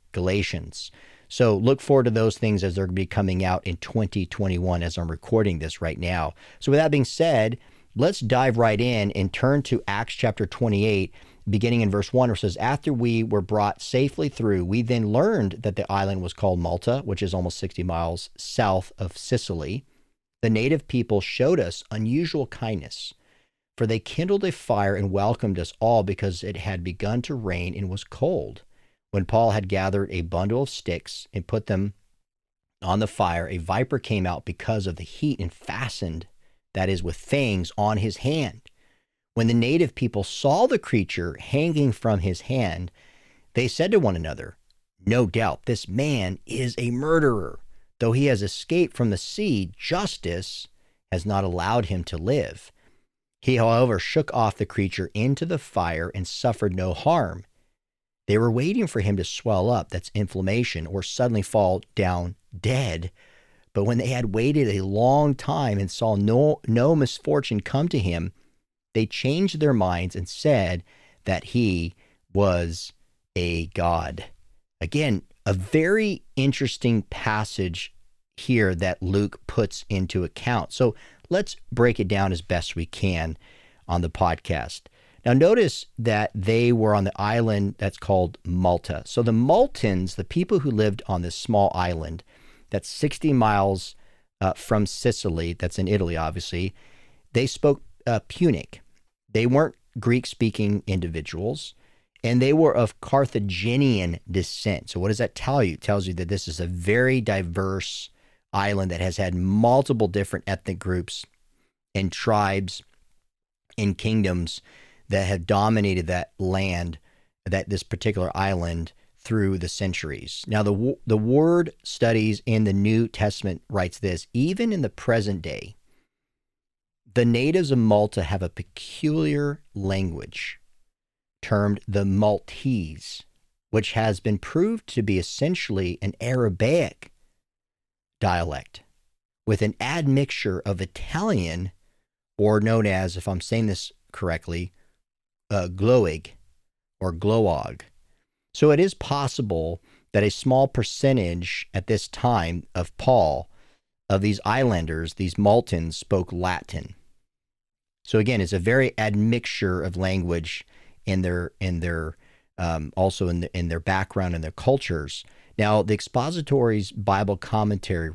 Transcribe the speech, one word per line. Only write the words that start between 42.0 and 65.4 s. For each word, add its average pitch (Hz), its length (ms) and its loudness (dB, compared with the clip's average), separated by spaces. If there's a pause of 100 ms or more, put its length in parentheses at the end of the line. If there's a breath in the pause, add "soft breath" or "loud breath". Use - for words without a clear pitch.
his 87 200 -2
hand, 92 480 -4 (640 soft breath)
they 120 140 0
said 180 240 0
to 214 80 6
one 104 160 2
another, 80 420 -8 (480)
'No 113 220 4
doubt 98 380 -2
this - 240 -4
man 107 580 -2
is 123 320 -4
a 120 100 -2
murderer. 131 720 0 (400)
Though 117 140 2
he 139 140 4
has 113 140 2
escaped 160 540 -2
from 117 160 2
the 92 60 0
sea, 110 600 -2
justice - 920 -6 (440)
has 87 120 -2
not 98 200 0
allowed 95 440 0
him 90 180 -2
to 85 120 -8
live.' 101 540 -4 (720)
He, 131 160 2
however, 113 420 4
shook - 340 -2
off 110 240 0
the 104 80 -2
creature 95 480 -4
into 131 320 0
the 170 140 -2
fire 85 560 -4
and 92 100 -4
suffered 107 480 -2
no 92 200 -2
harm. 98 500 0 (840)
They 101 100 4
were 117 140 4
waiting 175 360 0
for 110 140 -2
him 101 160 2
to 90 60 -2
swell 104 460 0
up, 113 200 0
that's - 260 -8
inflammation, 95 720 -2
or 92 160 -4
suddenly 120 380 0
fall 95 400 2 (140)
down 90 400 0 (220)
dead. 98 540 -2 (640 soft breath)
But 101 100 2
when 117 140 2
they 117 100 0
had 123 260 -2
waited 135 360 2
a 95 160 0
long 135 500 2
time 139 440 -2